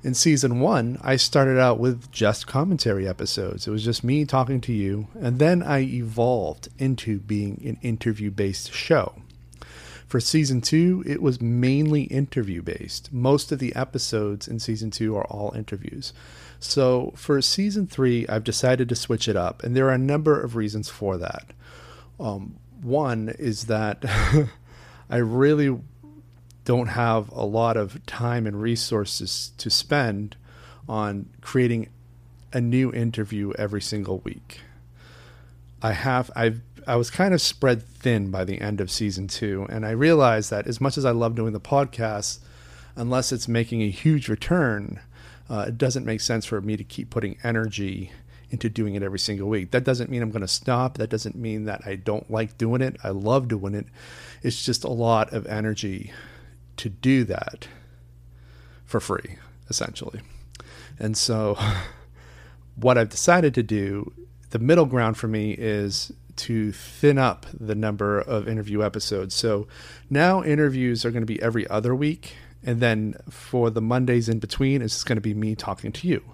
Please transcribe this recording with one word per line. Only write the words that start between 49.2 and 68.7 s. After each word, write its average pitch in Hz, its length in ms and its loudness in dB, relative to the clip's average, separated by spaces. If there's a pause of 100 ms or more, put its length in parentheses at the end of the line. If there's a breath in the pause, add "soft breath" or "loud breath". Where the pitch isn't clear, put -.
week. 101 200 -2
That 123 140 2
doesn't 123 260 0
mean 120 140 -2
I'm 110 80 -4
gonna 104 160 -6
stop. 127 500 -2
That 110 140 -2
doesn't 110 240 -6
mean 110 300 -6
that 104 200 -6
I 98 100 -6
don't 104 360 -4
like 110 260 -4
doing 117 240 0
it. 131 220 -2
I 98 60 -4
love 110 380 2
doing 101 280 -2
it. 107 100 -4 (560 loud breath)
It's - 240 -4
just - 180 0
a 135 60 -2
lot 117 420 2
of 113 140 -6
energy 104 680 -4 (640 loud breath)
to - 120 -6
do 131 340 2
that - 440 -6 (1160 loud breath)
for 113 140 -2
free, - 380 -6 (320 loud breath)
essentially. - 520 -6 (760 loud breath)
And 107 180 -2
so 110 400 0 (600 loud breath)
<laughs> - 580 -20
what 123 220 4
I've 113 120 2
decided 170 460 4
to 123 80 2
do, 101 480 -2 (380)
the 113 100 -4
middle 151 260 6
ground 117 320 2
for 117 100 -4
me, 107 240 -2
is 104 600 -2 (260)
to 110 360 -2
thin - 440 2
up 127 280 2 (120)
the 107 180 -4
number 104 440 0
of 110 280 -2
interview 104 360 -2